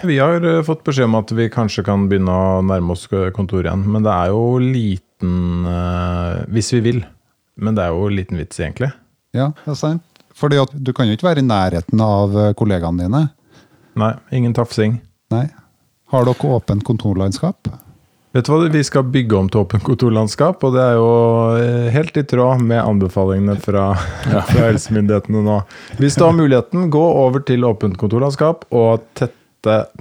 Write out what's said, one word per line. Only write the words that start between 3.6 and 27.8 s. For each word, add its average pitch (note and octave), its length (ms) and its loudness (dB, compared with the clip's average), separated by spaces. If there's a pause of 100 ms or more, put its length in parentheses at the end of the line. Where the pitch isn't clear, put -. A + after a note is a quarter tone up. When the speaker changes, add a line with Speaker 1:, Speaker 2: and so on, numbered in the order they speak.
Speaker 1:
igjen, F#2 200 -2
men G#2+ 160 0
det G#2+ 100 2
er F2 160 0
jo A#2 300 0
liten, F#2 1080 -2
eh, F2 800 -4
hvis G#2+ 260 -2
vi A#2+ 80 2
vil, A#2 240 0 (540)
men A2 160 -2
det G2 100 0
er F2 60 -2
jo F#2 180 -2
liten F#2+ 300 -4
vits - 200 -10
egentlig. A#2 340 -6 (420)
Speaker 2:
Ja, C3 140 0 (160)
det D3+ 80 -8
er - 20 -6
sant. D#3+ 280 -4 (320)
Fordi C#3+ 280 2
at C3 80 0 (120)
du B2+ 100 -4
kan B2 140 0
jo G#2+ 100 0
ikke F3+ 180 0
være C#3+ 40 0
i C3 100 2
nærheten F#2 520 0
av, G2+ 360 2
eh, G#2 160 2
kollegaene F2+ 460 -2
dine. B2+ 320 -2 (680)
Speaker 1:
Nei, A2 180 0 (160)
ingen A#2+ 240 -2
tafsing. A2+ 460 -2 (300)
Speaker 2:
Nei. B2 180 -2 (640)
Har B2+ 160 2
dere B2 80 2
åpent A2 500 -2
kontorlandskap? G2+ 720 -2 (760)
Speaker 1:
Vet B2 100 0
du C#3+ 80 -2
hva, D#3+ 180 2
vi D3+ 120 2
skal C#3 200 0
bygge B2 300 0
om F#2+ 160 2
til G#2 160 0
åpent G2+ 180 -2
kontorlandskap, A#2+ 840 0
og C3 100 2
det B2+ 80 2
er B2 120 4
jo, A#2 600 4
eh, A#2+ 340 0
helt D3+ 280 0
i D3 40 0
tråd B2+ 380 2
med A2+ 240 2
anbefalingene G2 760 0
fra, G2 360 0 (360)
Speaker 3:
Ja. G#2 100 2
Speaker 1:
<laughs> - 100 -6
fra A2+ 220 4
helsemyndighetene G#2+ 680 0
nå. G#2 220 0 (320)
Hvis C#3+ 200 0
du F3 80 4
har E3 80 6
muligheten, D#3+ 580 2
gå D3 100 2
over C#3 400 2
til B2+ 220 0
åpent G#2+ 340 0